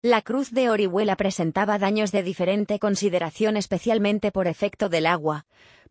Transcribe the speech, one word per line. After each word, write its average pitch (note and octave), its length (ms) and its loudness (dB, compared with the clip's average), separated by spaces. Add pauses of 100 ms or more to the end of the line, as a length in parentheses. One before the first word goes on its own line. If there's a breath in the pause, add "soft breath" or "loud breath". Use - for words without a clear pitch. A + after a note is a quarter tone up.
La A#3 220 2
cruz B3+ 300 -4
de B3 180 2
Orihuela G3+ 460 0
presentaba G3 600 0
daños G3+ 360 0
de G3+ 100 2
diferente F#3+ 560 -2
consideración, G3+ 800 0
especialmente G#3 720 0
por F#3+ 160 -2
efecto G3+ 420 -2
del E3 180 2
agua, D#3 380 0 (460 soft breath)